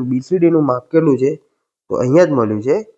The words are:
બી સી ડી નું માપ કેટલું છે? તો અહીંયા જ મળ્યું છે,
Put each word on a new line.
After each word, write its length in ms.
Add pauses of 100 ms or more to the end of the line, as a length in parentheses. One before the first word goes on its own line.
બી 160
સી 180
ડી 120
નું 140
માપ 260
કેટલું 280
છે? 140 (580)
તો 60
અહીંયા 320
જ 20
મળ્યું 320
છે, 140 (220)